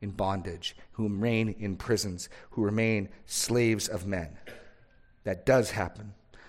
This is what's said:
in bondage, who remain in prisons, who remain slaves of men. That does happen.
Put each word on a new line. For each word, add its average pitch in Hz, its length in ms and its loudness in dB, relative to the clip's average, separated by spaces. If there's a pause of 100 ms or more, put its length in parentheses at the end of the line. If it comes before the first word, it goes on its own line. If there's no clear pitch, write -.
in 104 100 -6
bondage, 95 640 -2 (180)
who 110 100 -2
remain 110 460 2 (100)
in 101 180 -2
prisons, 98 520 -2 (220)
who 117 120 0
remain 110 460 2 (160)
slaves 113 600 2
of 95 180 -4
men. 87 320 -4 (840)
That 95 220 -4
does 131 260 6
happen. 104 420 -4 (360)